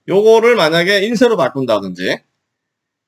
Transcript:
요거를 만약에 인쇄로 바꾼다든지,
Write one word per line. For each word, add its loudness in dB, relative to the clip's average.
요거를 2
만약에 0
인쇄로 0
바꾼다든지, -4